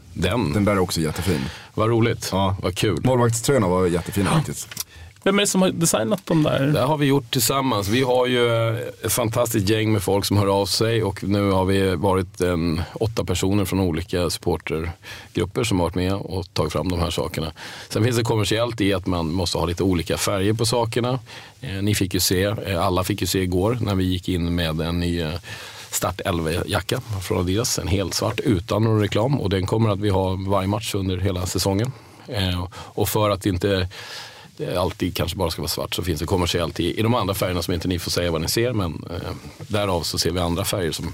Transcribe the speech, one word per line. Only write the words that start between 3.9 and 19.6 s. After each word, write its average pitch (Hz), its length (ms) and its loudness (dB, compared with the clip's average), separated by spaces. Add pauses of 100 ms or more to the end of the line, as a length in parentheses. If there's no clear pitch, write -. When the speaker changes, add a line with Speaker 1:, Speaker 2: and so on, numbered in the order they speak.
Speaker 2:
faktiskt. 78 380 0 (560)
Speaker 3:
Vem 196 160 2
är 202 40 4
det 202 40 0
som 190 140 2
har 190 80 4
designat 196 560 0
dem 160 180 2
där? 127 240 2
Speaker 1:
Det 151 120 2
har 143 180 2
vi 143 80 2
gjort 139 260 2
tillsammans. 131 560 2
Vi 117 140 2
har 127 260 4
ju, 117 420 2
eh, 110 60 0 (280)
ett - 100 0
fantastiskt 117 560 2
gäng 110 240 4
med 101 100 2
folk 98 220 2
som 101 120 2
hör 98 240 4
av 98 40 2
sig. 113 380 2
Och 98 200 -4
nu 101 280 2
har 95 140 4
vi 95 300 4
varit 92 460 0
en, 87 400 2 (120)
åtta 107 300 -2
personer 95 420 0
från 92 140 0
olika 87 500 0
supportergrupper - 1300 -4
som 101 160 0
har 87 60 2
varit 82 100 -2
med 90 180 0
och 95 400 -6
tagit 80 200 -2
fram 80 160 -2
de 90 100 0
här 85 100 0
sakerna. 78 420 -4 (380)
Sen 107 140 0
finns 120 140 2
det 120 60 0
kommersiellt 113 580 0
i 98 120 4
att 92 120 -2
man 85 280 0
måste 87 240 -2
ha 82 80 0